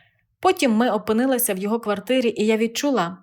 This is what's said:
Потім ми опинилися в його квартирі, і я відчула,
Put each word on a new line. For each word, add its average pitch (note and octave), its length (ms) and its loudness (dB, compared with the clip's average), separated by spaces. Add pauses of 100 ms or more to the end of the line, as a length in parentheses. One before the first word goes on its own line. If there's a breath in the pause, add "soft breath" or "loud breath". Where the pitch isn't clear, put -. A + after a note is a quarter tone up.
(400 soft breath)
Потім F4+ 320 2
ми A#3 180 2
опинилися A3+ 640 0
в F#3+ 40 -6
його G#3 220 -2
квартирі, A3+ 580 0
і G#3+ 80 0
я A3 120 2
відчула, A3+ 640 -2